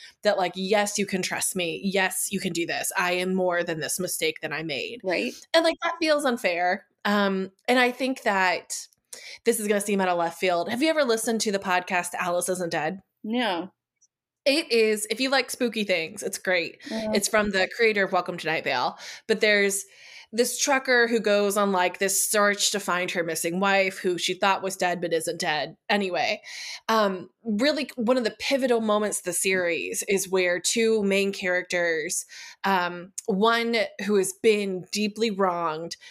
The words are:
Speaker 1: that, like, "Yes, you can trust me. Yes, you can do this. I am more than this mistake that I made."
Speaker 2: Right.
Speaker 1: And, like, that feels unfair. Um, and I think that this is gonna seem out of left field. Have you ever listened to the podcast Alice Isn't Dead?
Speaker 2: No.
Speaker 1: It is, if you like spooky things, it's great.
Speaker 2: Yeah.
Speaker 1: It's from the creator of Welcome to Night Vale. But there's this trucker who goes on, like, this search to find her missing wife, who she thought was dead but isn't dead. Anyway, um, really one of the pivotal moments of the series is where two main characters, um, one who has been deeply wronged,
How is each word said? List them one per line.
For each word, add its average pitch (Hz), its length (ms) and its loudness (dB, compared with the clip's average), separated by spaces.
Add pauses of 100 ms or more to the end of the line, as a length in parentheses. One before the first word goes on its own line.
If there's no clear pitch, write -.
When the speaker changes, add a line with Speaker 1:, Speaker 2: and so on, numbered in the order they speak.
(240)
Speaker 1:
that, 202 140 2
like, 180 180 0
"Yes, 208 420 4
you 202 80 2
can 185 160 -2
trust - 340 -4
me. 170 280 -2
Yes, 190 480 0
you 190 80 -2
can 180 140 -4
do 165 120 0
this. 139 320 -4
I 180 160 2
am 185 200 0
more 180 300 2
than 165 160 -4
this 143 200 -4
mistake 170 420 -2
that 151 120 -6
I 156 100 -6
made." 127 400 -8
Speaker 2:
Right. 190 300 -2 (200)
Speaker 1:
And, 330 100 6
like, 330 200 2
that 330 160 -2
feels 302 260 2
unfair. 185 600 0 (200)
Um, 196 460 2 (160)
and 254 120 4
I 247 120 4
think 262 320 -4
that 190 500 0 (720)
this 233 140 2
is 208 80 -4
gonna 202 140 2
seem 202 200 0
out 185 80 2
of 175 80 2
left 170 220 -2
field. 175 300 0
Have 233 140 -4
you 320 60 4
ever 311 140 2
listened 226 380 0
to 214 100 0
the 196 80 0
podcast 180 560 0
Alice 175 340 -2
Isn't 175 220 -2
Dead? 165 280 -2 (240)
Speaker 2:
No. 214 480 -2 (720)
Speaker 1:
It 285 260 2
is, 220 380 2
if 214 100 -4
you 262 100 0
like 262 200 2
spooky 220 340 -2
things, 170 380 -2
it's - 160 -6
great. - 400 -2 (120)
Speaker 2:
Yeah. 220 240 -4
Speaker 1:
It's 208 140 0
from 208 240 2
the 190 240 2
creator 214 280 2
of 190 80 -2
Welcome 180 260 -2
to 160 100 -6
Night 156 160 -2
Vale. 139 340 -2 (300)
But 220 140 0
there's 202 440 2 (460)
this 240 280 0
trucker 262 480 2
who 233 140 2
goes 202 340 2
on, 202 160 2
like, 180 280 2
this 196 300 0
search 202 420 2
to 202 80 -2
find 180 320 -2
her 175 120 -2
missing 170 380 -2
wife, 190 380 2
who 180 180 0
she 180 160 -2
thought 190 300 2
was 190 120 -4
dead 175 240 0
but 170 140 -2
isn't 165 260 -2
dead. 151 380 -2 (120)
Anyway, 190 520 0 (480)
um, 196 400 0 (120)
really 254 540 0
one 254 220 2
of 240 80 0
the 214 120 -2
pivotal 247 440 0
moments 208 380 0
of - 40 -12
the 180 80 -4
series 180 800 -2
is 190 180 0
where 180 320 0
two 220 440 2
main 196 280 2
characters, 180 920 -2 (400)
um, 175 480 -2 (140)
one 233 500 2 (280)
who 208 100 0
has 190 180 2
been 202 580 2
deeply 214 400 -2
wronged, 170 640 -2 (160)